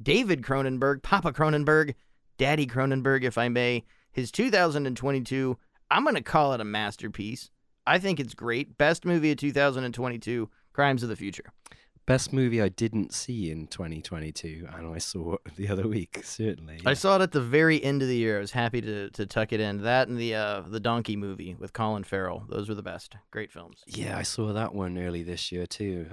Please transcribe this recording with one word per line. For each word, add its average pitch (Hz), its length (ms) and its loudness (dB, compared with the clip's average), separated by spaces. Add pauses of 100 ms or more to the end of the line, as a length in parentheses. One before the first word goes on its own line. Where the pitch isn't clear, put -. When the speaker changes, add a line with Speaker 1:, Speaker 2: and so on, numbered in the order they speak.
Speaker 1:
David 165 400 4
Cronenberg, 135 600 2
Papa 175 300 2
Cronenberg, 151 600 4 (420)
Daddy 143 300 4
Cronenberg, 131 580 2
if 123 140 0
I 120 100 2
may, 123 380 2 (260)
his 123 180 -4
two 247 200 0
thousand 160 360 4
and 123 120 -4
twenty-two, 131 580 -2 (340)
I'm 247 140 6
gonna 233 160 2
call 143 320 4
it 120 80 -2
a 107 40 -4
masterpiece. 107 840 -6 (380)
I 151 120 4
think 180 220 0
it's - 140 -6
great. 117 420 -4
Best 156 300 2
movie 160 260 4
of 127 60 0
two 143 120 -2
thousand 135 340 2
and 120 100 -4
twenty-two, 120 560 -4 (240)
Crimes 135 280 4
of 120 60 -4
the 107 80 -4
Future. - 380 -10 (520)
Speaker 2:
Best 131 280 4
movie 120 260 4
I 101 80 4
didn't 107 460 0
see 107 360 -4
in 78 160 -8
twenty 80 360 -8
twenty-two, 80 720 -8
and 82 200 -10
I 82 40 -6
saw 85 380 -4
it - 200 -14
the 101 140 -4
other 98 180 0
week, 107 340 -4
certainly, 82 640 -6
Speaker 1:
I 117 60 4
Speaker 2:
yeah. 143 40 2
Speaker 1:
saw 190 220 4
it 190 60 6
at 180 100 2
the 143 80 2
very 147 420 4
end 139 200 2
of 131 60 2
the 127 80 2
year. 113 200 2
I 101 40 -2
was 101 100 -8
happy 120 320 0
to, 104 260 -6
to - 160 -6
tuck 110 300 -2
it 107 60 0
in. 101 240 -2
That 123 240 2
and 120 100 -6
the, 117 160 -2
uh, 104 320 -2
the 107 140 -6
Donkey 113 360 0
movie 98 420 -8
with - 140 -14
Colin 107 320 -2
Farrell. 95 420 -4
Those 107 220 -6
were 110 60 -4
the 101 80 -8
best. - 340 -14 (140)
Great 107 200 -10
films. 87 360 -20
Speaker 2:
Yeah, 104 320 -8
I 98 40 -6
saw 107 300 -4
that 107 220 -4
one 90 240 -4
early 87 240 -6
this 87 280 -8
year 90 140 -4
too, 90 480 -6